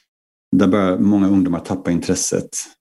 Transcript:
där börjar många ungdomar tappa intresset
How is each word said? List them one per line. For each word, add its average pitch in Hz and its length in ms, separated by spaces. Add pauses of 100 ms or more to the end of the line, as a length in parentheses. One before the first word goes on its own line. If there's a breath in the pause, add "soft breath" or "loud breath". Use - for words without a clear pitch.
(560 soft breath)
där 95 120
börjar 92 300
många 101 320
ungdomar 90 300
tappa 90 320
intresset 87 580 (320)